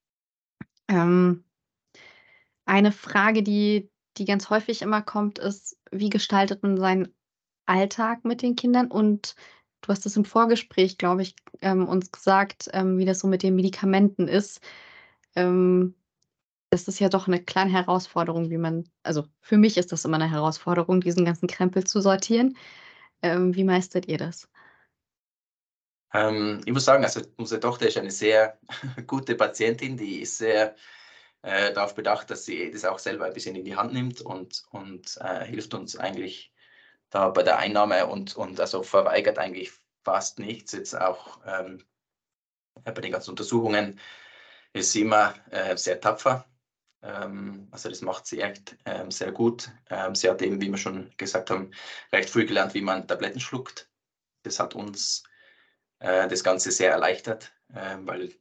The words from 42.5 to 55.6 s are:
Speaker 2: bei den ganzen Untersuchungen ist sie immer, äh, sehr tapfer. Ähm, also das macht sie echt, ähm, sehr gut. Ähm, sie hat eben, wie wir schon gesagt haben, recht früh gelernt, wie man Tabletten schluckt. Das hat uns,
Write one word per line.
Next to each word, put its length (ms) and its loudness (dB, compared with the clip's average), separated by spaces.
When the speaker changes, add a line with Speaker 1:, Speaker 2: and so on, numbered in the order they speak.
Speaker 2:
bei 80 -10
den 200 -10
ganzen 180 -8
Untersuchungen 680 -2
ist 200 -2
sie 100 2
immer, 320 4
äh, 260 -4
sehr 240 -4
tapfer. 460 0
Ähm, 680 -12
also 180 -12
das 140 -12
macht 240 -6
sie 140 -8
echt, 440 -8
ähm, 260 -8
sehr 220 -6
gut. 380 0
Ähm, 240 -4
sie 140 2
hat 140 0
eben, 180 -2
wie 100 -4
wir 80 -4
schon 380 -8
gesagt 340 -4
haben, 200 -4
recht 180 0
früh 160 2
gelernt, 280 0
wie 80 -2
man 240 -2
Tabletten 340 -6
schluckt. 500 -12
Das 180 -8
hat 140 -4
uns, 480 -8